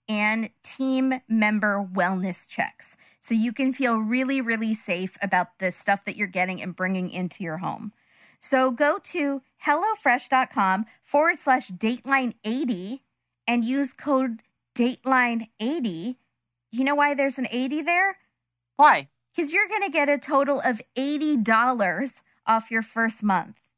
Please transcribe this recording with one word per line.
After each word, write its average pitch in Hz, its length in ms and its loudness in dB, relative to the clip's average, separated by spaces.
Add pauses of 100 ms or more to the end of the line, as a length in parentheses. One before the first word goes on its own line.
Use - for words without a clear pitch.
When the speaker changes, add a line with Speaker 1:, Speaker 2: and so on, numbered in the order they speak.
Speaker 1:
and 214 400 0 (120)
team 262 520 0 (140)
member 214 680 0
wellness 185 540 -2
checks. - 500 -8 (240)
So - 120 -4
you 226 200 0
can 262 200 0
feel 240 240 0
really, 254 440 0
really 226 320 -2
safe 185 480 -4
about 185 380 -2
the 185 120 -2
stuff - 340 -2
that 202 120 -8
you're 208 100 -4
getting 185 340 -2
and 180 140 -8
bringing 185 340 -2
into 185 340 -6
your 165 140 -4
home. 180 360 -8 (460)
So 262 300 2
go 294 360 2
to 277 360 -4 (240)
hellofresh 311 640 0
dot 262 220 2
com 196 340 2 (180)
forward 320 360 2
slash 254 320 2
dateline 247 640 -2 (100)
eighty 233 600 -4 (440)
and 240 180 2
use 262 280 0
code 262 480 0 (340)
dateline 240 720 0 (120)
eighty. 233 580 -2 (540)
You 240 120 -2
know 285 120 2
why 285 200 2
there's 277 220 0
an 262 140 -4
eighty 262 300 -2
there? 359 360 0 (580)
Speaker 2:
Why? 208 320 6 (280)
Speaker 1:
'Cause 311 180 -2
you're 392 160 2
gonna 392 200 -2
get 285 200 2
a 285 80 4
total 277 440 0
of 233 200 0 (160)
eighty 294 400 0
dollars 226 840 2 (220)
off 220 260 2
your 226 100 0
first 220 420 -2
month. 196 340 0 (200)